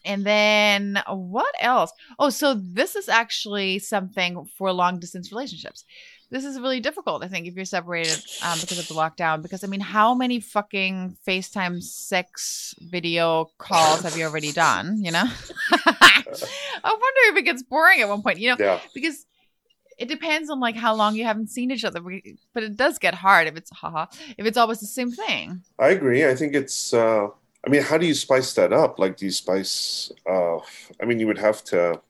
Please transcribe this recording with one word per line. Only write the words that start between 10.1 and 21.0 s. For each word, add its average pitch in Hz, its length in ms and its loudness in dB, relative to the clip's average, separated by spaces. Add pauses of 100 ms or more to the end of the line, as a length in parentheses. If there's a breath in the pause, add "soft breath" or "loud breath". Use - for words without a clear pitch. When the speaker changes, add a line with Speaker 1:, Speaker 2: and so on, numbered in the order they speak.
Speaker 1:
many 247 240 0
fucking 190 840 -4
FaceTime 185 580 -4
sex - 1000 -6
video 165 760 0
calls 160 420 4
have 165 160 -4
you 160 80 -2
already 151 260 -4
done, 160 520 2
you 170 80 -2
know? 226 120 2 (300)
<laughs> - 180 -4
I - 1200 2
wonder 508 300 2 (100)
if 311 60 0
it 339 60 2
gets 262 200 -2
boring 320 380 6
at 208 80 0
one 202 120 -2
point, 190 180 -2
you 233 100 0
know? 247 100 4
Speaker 2:
Yeah. 196 200 4 (140)
Speaker 1:
Because 277 320 -6 (720)
it 247 100 -8
depends 311 420 -4
on, 285 100 -4
like, 233 160 -2
how 226 200 0
long 214 200 2